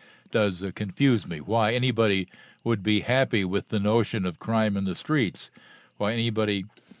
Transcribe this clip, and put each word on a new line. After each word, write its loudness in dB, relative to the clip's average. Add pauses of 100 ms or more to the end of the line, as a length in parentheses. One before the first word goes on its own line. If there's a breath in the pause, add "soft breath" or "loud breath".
(320 soft breath)
does, 0
uh, -4
confuse 2
me, -6
why 0
anybody 2 (360 loud breath)
would 0
be 2
happy 0
with -2
the -2
notion 0
of -6
crime 0
in -2
the -2
streets, -4 (480 soft breath)
why 0
anybody, 0 (340 loud breath)